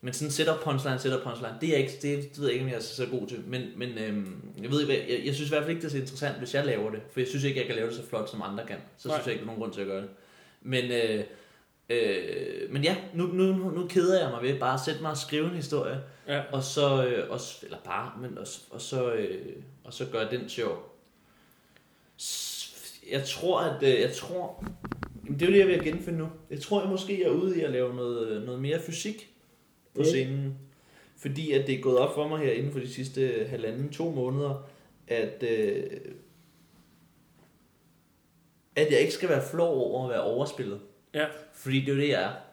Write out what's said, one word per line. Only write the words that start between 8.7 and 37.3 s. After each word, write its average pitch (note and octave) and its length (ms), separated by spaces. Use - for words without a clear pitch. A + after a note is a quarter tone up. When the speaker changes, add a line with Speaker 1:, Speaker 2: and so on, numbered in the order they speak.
Speaker 1:
Så - 100
Speaker 2:
Nej. D#3 100
Speaker 1:
synes B2 80
jeg A#2+ 80
ikke, A2 120
der A2+ 60
er A2+ 40
nogen G#2+ 60
grund A2 120
til G2 80
at G2 60
gøre F#2+ 140
det. G2 80
Men, B2 300
øh, A2 320
øh, F2+ 840
men C#3 120
ja, F3 120
nu, E3+ 120
nu, F3+ 180
nu, F#3+ 260
nu F3 180
keder F#3 340
jeg D3 80
mig A#2+ 120
ved C3+ 180
bare B2+ 140
at C3+ 60
sætte C#3+ 220
mig D#3 100
og D3 60
skrive D3+ 280
en F3 100
historie. C#3 460
Speaker 2:
Ja. C#3+ 140
Speaker 1:
Og C3 120
så, C3+ 420
øh, A#2+ 260
og B2+ 100
s-, - 220
eller - 220
bare, G#2 260
men B2+ 160
og - 100
s-, - 220
og A#2+ 120
så, B2 320
øh, F#2+ 420
og B2 100
så B2+ 180
gøre A2 200
den A#2+ 180
sjov. - 480
S-, - 840
jeg C3+ 120
tror, E3 360
at, D3 240
øh, B2 180
jeg - 120
tror, - 520
jamen, C#3+ 140
det E3 60
er F3+ 40
jo G3 40
det, G3+ 60
jeg F#3+ 40
er F#3+ 40
ved F3+ 80
at D3 80
genfinde E3 360
nu. D#3+ 100
Jeg C#3+ 120
tror, G3+ 200
jeg F#3+ 80
måske F#3+ 340
er E3 60
ude F3+ 280
i E3 40
at D3 100
lave B2+ 240
noget, A#2+ 320
øh, G#2+ 160
noget B2 180
mere D3 180
fysik, E3+ 480
på - 40
Speaker 3:
Mm. D3+ 60
Speaker 1:
scenen. C#3 500
Fordi D3 340
at C3+ 160
det C3 80
er - 60
gået B2+ 160
op C#3 160
for D3 140
mig D#3 120
her C#3 120
inden C3+ 200
for C#3 80
de B2 140
sidste B2+ 560
halvanden, A#2 400
to E3 220
måneder, C3+ 560
at, A2+ 360
øh, G#2+ 400